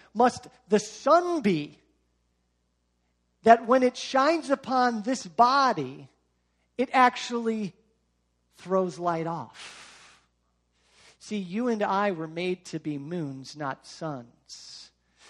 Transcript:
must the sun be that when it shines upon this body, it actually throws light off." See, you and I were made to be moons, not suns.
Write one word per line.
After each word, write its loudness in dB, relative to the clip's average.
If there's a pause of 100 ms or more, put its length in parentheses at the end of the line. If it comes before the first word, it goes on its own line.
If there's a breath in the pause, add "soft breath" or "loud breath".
(120 soft breath)
must 2 (180 soft breath)
the 2
sun 2
be -2 (1700)
that 8
when 4
it 2
shines 0
upon 0
this -4
body, 2 (680)
it -2
actually 0 (840)
throws -2
light -2
off." -12 (1400 soft breath)
See, -8
you -4
and 0
I 2
were -6
made -6
to -8
be -6
moons, -8
not -8
suns. -14 (400 loud breath)